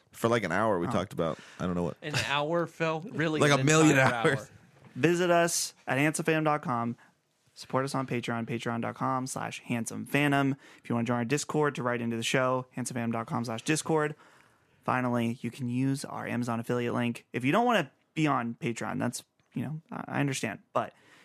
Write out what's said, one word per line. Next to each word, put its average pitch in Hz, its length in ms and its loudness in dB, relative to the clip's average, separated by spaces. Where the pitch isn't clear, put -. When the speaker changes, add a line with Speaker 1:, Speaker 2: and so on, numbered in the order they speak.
Speaker 1:
For, - 160 0
like, 117 160 2
an 82 80 -2
hour, 104 260 2
we 85 80 -2
Speaker 2:
Oh. - 40 -2
Speaker 1:
talked 95 220 -2
about, 82 260 -2
I 87 60 -4
don't 90 80 -2
know 87 80 0
what. 85 180 -4
Speaker 3:
An 151 140 -8
hour, 156 360 0
Phil? 160 460 -4
Really? 156 280 0
Speaker 1:
Like 147 120 6
Speaker 3:
An 139 80 4
Speaker 1:
a 135 40 2
million 151 340 8
Speaker 3:
entire 123 160 6
Speaker 1:
hours. 139 240 2
Speaker 3:
hour. - 100 -12
Speaker 2:
Visit 170 340 4
us 170 440 2
at 131 120 0
handsomefam 156 460 2
dot 147 180 2
com. 117 340 -2
Support - 300 -2
us 139 100 -4
on 135 120 -2
Patreon, 120 420 -4
patreon 117 320 -4
dot 113 140 -4
com 131 320 -2
slash - 400 -8
handsome 113 400 -4
phantom. 139 500 2
If - 60 -18
you 120 60 -2
wanna 117 120 0
join 120 120 0
our 120 80 0
Discord, 147 480 0
to 135 80 -6
write 120 180 0
into 117 160 -2
the 113 60 -4
show, 127 440 2
handsomefam 117 360 -4
dot 117 140 -2
com 120 180 -2
slash 113 180 -6
discord. 151 520 0
Finally, 120 580 0
you 120 80 -6
can 127 180 -6
use 135 380 0
our 110 200 -8
Amazon 117 340 -2
affiliate 120 340 -2
link. 120 400 -2
If 120 100 -4
you 135 80 2
don't 226 140 2
wanna 208 240 2
be 156 120 2
on 123 320 0
Patreon, 107 400 -4
that's, 117 240 -2
you 123 100 -4
know, 151 160 -8
I, - 120 -8
I 131 40 2
understand. 127 400 -2
But 113 220 -2